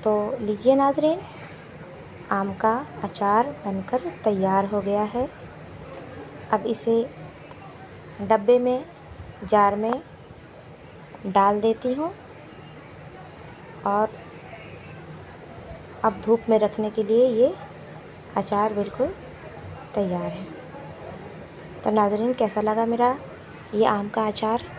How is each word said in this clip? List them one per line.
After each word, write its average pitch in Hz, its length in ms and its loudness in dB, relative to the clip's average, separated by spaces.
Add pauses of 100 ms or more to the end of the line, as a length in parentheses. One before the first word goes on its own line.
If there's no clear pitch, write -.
तो 214 60 4 (280)
लीजिए 214 340 4
नाज़रीन, 285 440 4 (1120)
आम 202 240 0
का 220 180 4 (320)
अचार 208 420 2 (180)
बनकर 196 360 -2 (240)
तैयार 196 420 4
हो 202 140 0
गया 202 240 2
है। 240 220 -2 (1300)
अब 208 140 0
इसे 226 280 0 (1300)
डब्बे 214 360 6
में, 254 260 2 (600)
जार 202 320 6
में 233 260 0 (1300)
डाल 202 320 6
देती 226 340 2
हूँ 311 180 -2 (1700)
और 208 260 2 (1900)
अब 214 200 2
धूप 226 240 4
में 220 100 8
रखने 214 320 2
के 214 120 -2
लिए 220 300 6
ये 240 200 6 (840)
अचार 208 380 2
बिल्कुल 208 380 -2 (840)
तैयार 180 360 0
है। 180 160 -10 (1400)
तो 214 60 2
नाज़रीन, 214 440 4
कैसा 214 260 2
लगा 214 260 2
मेरा 240 300 4 (580)
ये 208 140 6
आम 208 200 2
का 220 180 0
अचार? 214 360 0 (160)